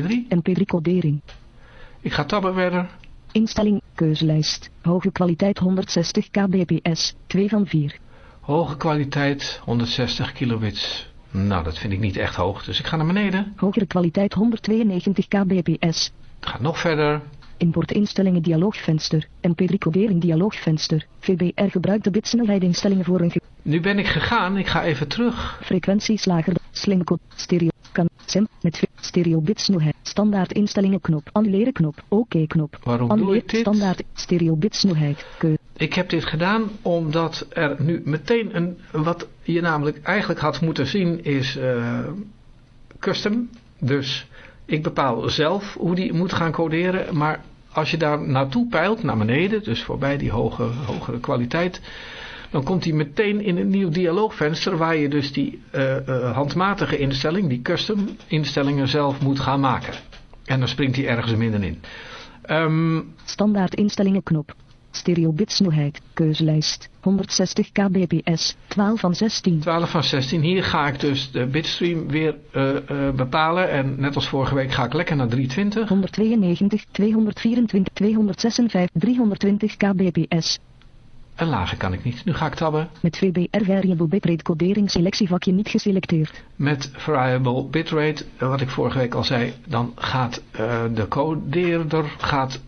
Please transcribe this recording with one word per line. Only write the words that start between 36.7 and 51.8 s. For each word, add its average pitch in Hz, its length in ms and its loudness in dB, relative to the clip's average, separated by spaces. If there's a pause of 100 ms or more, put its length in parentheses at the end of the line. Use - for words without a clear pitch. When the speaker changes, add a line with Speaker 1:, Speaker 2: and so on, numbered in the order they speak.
Speaker 1:
omdat 165 680 -2
er 147 300 -2
nu 165 260 0
meteen 185 500 0
een... 175 220 -2 (140)
Wat 160 360 -2 (160)
je 170 180 0
namelijk 151 420 0
eigenlijk 185 360 0
had 147 220 -2
moeten 156 260 0
zien 170 360 0
is, 135 340 -2
eh, 120 420 -2 (1000)
custom. 214 500 -2 (300)
Dus 135 480 -2 (380)
ik 156 180 -2
bepaal 139 460 0
zelf 165 500 -2
hoe 175 160 0
die 185 180 -2
moet 180 200 0
gaan 165 180 0
coderen, 165 680 -2
maar 151 260 -2 (280)
als 156 200 -2
je 165 60 0
daar 151 300 0
naartoe 135 400 0
peilt, 202 360 0
naar 113 140 0
beneden, 165 460 2
dus 117 200 -4
voorbij 139 340 -2
die 139 140 -2
hoge, 120 320 -2
hogere 120 560 -6
kwaliteit, 143 600 -2 (680)